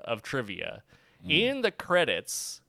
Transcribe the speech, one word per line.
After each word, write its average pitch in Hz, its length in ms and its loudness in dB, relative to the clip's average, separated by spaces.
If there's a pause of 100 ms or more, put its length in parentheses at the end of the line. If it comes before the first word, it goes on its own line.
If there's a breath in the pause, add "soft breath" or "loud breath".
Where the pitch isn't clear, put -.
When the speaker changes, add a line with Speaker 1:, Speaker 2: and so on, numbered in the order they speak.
Speaker 1:
of 113 180 -4
trivia. 101 600 -6 (440 soft breath)
Speaker 2:
Mm. 170 40 -2 (100)
Speaker 1:
In 262 220 2
the 208 100 2
credits, - 960 0